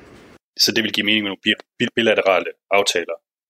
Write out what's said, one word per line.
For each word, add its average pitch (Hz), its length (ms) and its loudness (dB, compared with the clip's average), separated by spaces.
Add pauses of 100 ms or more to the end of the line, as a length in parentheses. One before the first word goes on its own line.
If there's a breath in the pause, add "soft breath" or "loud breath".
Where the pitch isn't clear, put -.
(600)
Så - 120 2
det 113 120 0
vil 104 80 -6
give 104 140 -4
mening 107 160 2
med 101 80 -6
nogle 92 120 -10
bi-, - 220 -2 (140)
bi-, 120 180 -2
bilaterale 95 500 2 (240)
aftaler 92 440 0 (360)